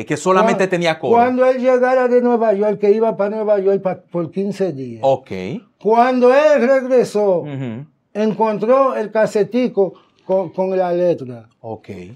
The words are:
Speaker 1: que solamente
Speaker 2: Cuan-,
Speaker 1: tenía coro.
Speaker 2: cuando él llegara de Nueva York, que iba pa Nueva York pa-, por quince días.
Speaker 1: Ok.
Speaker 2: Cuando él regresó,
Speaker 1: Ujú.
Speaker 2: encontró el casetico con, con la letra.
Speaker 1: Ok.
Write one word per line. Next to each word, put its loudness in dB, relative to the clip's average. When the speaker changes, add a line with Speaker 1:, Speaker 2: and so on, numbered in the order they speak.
Speaker 1:
que -2
solamente 2
Speaker 2:
Cuan-, -2
Speaker 1:
tenía 0
coro. 0
Speaker 2:
cuando 2
él 2
llegara 2
de 2
Nueva 2
York, 0
que 2
iba 0
pa -2
Nueva 0
York 0
pa-, -4
por -8
quince -4
días. -12
Speaker 1:
Ok. 0
Speaker 2:
Cuando 4
él 4
regresó, 2
Speaker 1:
Ujú. -8
Speaker 2:
encontró 0
el -6
casetico 0
con, -2
con -4
la 0
letra. -2
Speaker 1:
Ok. -14